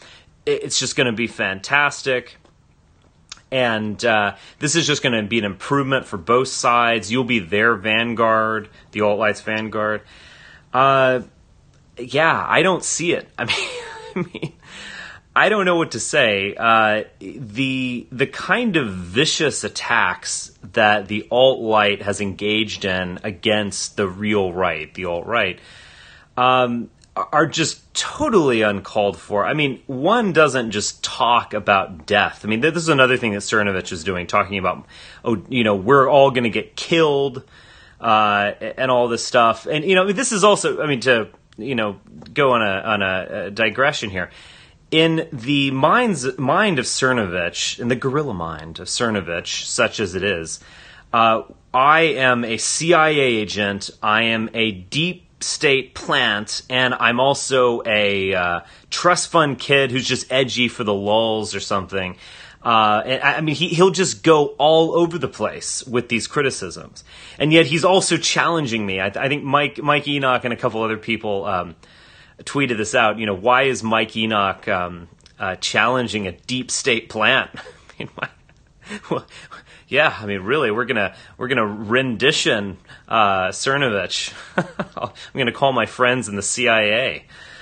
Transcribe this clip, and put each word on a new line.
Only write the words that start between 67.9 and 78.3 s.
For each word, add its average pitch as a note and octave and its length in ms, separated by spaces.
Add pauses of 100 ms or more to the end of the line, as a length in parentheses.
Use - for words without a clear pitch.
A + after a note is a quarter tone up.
challenging C#3 680
me. F#2+ 160
I, G2 60
I G#2 200
think C#3+ 160
Mike, C#3+ 400
Mike D3 240
Enoch C3+ 380
and A#2+ 80
a - 20
couple A2 260
other A2 160
people, G#2 480
um, F2 300 (680)
tweeted C3 340
this G#2 180
out. A2 240
You A2+ 60
know, G2+ 100
why B2 280
is B2 200
Mike A2 320
Enoch, G#2+ 540
um, F2 400 (280)
uh, F#2+ 200
challenging A2 680
a F2+ 60
deep B2+ 400
state - 380
plant? A2 420
<laughs> - 40
I - 440
mean, - 160
why, - 140 (800)